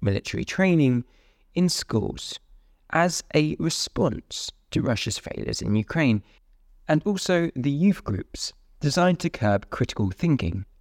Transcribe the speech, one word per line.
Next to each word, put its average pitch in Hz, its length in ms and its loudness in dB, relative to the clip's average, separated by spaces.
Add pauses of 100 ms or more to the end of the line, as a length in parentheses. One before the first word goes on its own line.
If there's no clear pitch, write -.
military - 440 -2
training 147 580 4 (520)
in 180 120 4
schools - 720 -4 (520)
as 170 320 2 (100)
a 151 260 2
response - 920 -2 (180)
to - 140 0
Russia's 113 340 -2
failures - 460 -8
in 104 120 2
Ukraine, 110 460 2 (680)
and 156 160 2
also 185 520 0
the 135 160 0
youth 175 320 2
groups - 500 -8 (260)
designed 175 420 2
to 175 100 -2
curb 104 400 0
critical 107 400 -2
thinking 95 540 0 (160)